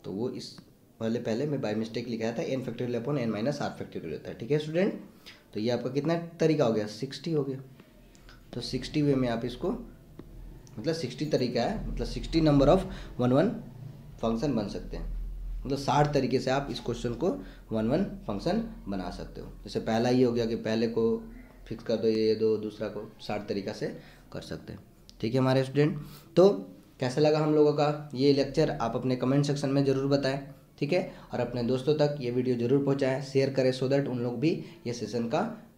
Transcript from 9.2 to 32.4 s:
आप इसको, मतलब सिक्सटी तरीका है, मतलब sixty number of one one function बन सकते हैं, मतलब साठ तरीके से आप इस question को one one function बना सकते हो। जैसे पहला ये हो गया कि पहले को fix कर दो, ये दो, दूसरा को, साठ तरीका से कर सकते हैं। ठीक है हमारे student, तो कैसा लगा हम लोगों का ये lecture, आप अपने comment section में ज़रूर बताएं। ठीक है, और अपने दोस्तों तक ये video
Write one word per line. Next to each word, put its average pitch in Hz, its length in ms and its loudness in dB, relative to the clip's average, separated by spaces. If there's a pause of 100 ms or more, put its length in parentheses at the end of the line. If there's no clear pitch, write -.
आप 117 160 -2
इसको, 170 260 -4 (1040)
मतलब 123 180 -2
सिक्सटी - 320 -6
तरीका 127 340 2
है, 180 260 -2
मतलब - 200 -4
sixty - 340 0
number 143 280 8
of 185 160 6 (340)
one 123 140 4
one 175 220 4 (640)
function 113 360 0
बन 104 140 0
सकते 92 280 -8
हैं, - 180 -6 (420)
मतलब 131 220 -4
साठ 143 340 2
तरीके 135 260 2
से 123 120 0
आप 139 200 0
इस 117 100 -6
question 120 340 -4
को 156 140 0 (420)
one 110 160 0
one 156 160 2 (240)
function 117 360 -2 (240)
बना 92 240 -6
सकते - 300 -12
हो। 87 60 -12 (160)
जैसे 104 180 -4
पहला 113 280 2
ये 127 140 6
हो 120 100 6
गया 117 120 2
कि 113 120 -2
पहले 113 320 0
को 113 140 2 (640)
fix 110 160 -10
कर 117 120 0
दो, 110 120 2
ये 110 280 4
दो, 110 220 4
दूसरा 104 300 -6
को, 104 200 -8 (140)
साठ 104 260 -6
तरीका 101 260 -2
से - 140 -6 (460)
कर - 80 -8
सकते - 320 -12
हैं। - 60 -14 (420)
ठीक 117 120 -2
है 131 60 4
हमारे 131 240 4
student, 143 360 2 (360)
तो 185 140 10 (500)
कैसा 131 220 0
लगा 151 180 6
हम 151 160 2
लोगों 151 180 8
का 147 420 0
ये 139 180 6
lecture, 139 380 2
आप 113 240 -2
अपने 127 220 0
comment 135 280 2
section 143 240 0
में 139 160 4
ज़रूर 135 240 2
बताएं। 139 300 2 (400)
ठीक 147 140 0
है, - 180 0 (220)
और 110 60 -2
अपने 120 260 -2
दोस्तों 131 320 2
तक 147 240 2
ये 120 100 -2
video 123 260 2